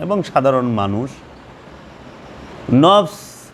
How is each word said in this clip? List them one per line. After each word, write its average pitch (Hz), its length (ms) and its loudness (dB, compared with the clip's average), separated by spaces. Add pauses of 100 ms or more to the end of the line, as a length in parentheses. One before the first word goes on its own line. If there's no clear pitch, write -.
এবং 185 220 -4
সাধারণ 131 420 0
মানুষ 110 460 -4 (1600)
নফস 175 800 2